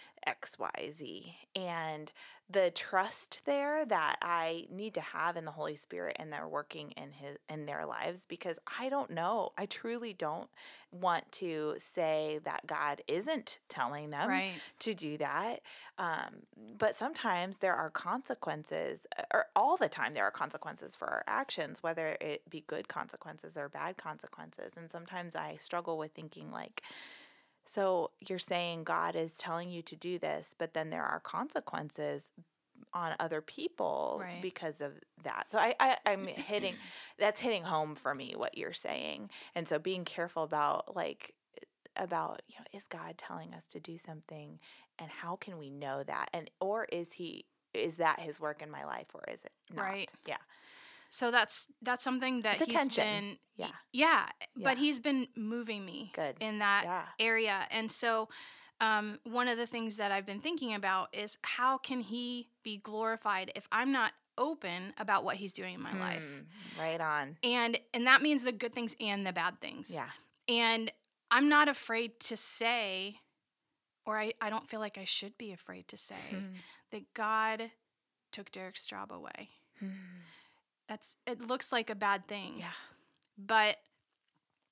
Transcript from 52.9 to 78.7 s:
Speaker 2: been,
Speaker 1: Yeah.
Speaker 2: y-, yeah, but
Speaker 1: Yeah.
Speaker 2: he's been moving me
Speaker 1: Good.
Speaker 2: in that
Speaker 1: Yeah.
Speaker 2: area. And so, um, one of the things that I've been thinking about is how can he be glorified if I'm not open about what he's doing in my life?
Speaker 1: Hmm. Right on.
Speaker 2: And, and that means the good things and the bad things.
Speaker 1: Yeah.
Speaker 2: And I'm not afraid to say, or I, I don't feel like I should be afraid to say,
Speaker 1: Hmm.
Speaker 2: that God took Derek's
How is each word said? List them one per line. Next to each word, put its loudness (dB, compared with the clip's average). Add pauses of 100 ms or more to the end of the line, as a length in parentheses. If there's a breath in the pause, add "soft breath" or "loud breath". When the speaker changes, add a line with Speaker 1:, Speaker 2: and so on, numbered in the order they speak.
Speaker 2:
been, 0 (180)
Speaker 1:
Yeah. -4
Speaker 2:
y-, -8 (200)
yeah, 6 (260)
but 4
Speaker 1:
Yeah. 4
Speaker 2:
he's 4
been 2
moving -2
me -8
Speaker 1:
Good. -2
Speaker 2:
in 0
that 8
Speaker 1:
Yeah. 0 (140)
Speaker 2:
area. 4
And 0
so, 2 (500 loud breath)
um, 4
one 2
of 4
the 0
things -4
that 2
I've 2
been -6
thinking -2
about 2
is -6
how 2
can -2
he -4 (140)
be -6
glorified 0
if -8
I'm 4
not 4 (240)
open -2
about 4
what 0
he's -6
doing -6
in -10
my -6
life? -2
Speaker 1:
Hmm. -12
Right 0
on. 0
Speaker 2:
And, 4 (140)
and 2
that 12
means 4
the 2
good -4
things -4
and 0
the 0
bad 0
things. -8
Speaker 1:
Yeah. -4 (380)
Speaker 2:
And 6 (400)
I'm 8
not 10
afraid -2
to 0
say, 0 (840)
or 0
I, 0
I 0
don't -2
feel -6
like -4
I -10
should 0
be -8
afraid -14
to -12
say, -8 (140)
Speaker 1:
Hmm. -6 (380 loud breath)
Speaker 2:
that -10
God 2 (600)
took -10
Derek's -6